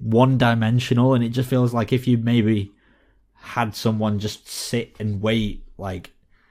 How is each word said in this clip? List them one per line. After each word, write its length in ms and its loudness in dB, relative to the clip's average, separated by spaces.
one-dimensional, 1120 2
and 80 2
it 80 -2
just 200 -4
feels 240 2
like 180 -2
if 160 0
you 80 4
maybe 560 0
had 400 -6
someone 460 -2
just 280 -8
sit 500 -8
and 220 -4
wait, 460 -2
like, 360 -10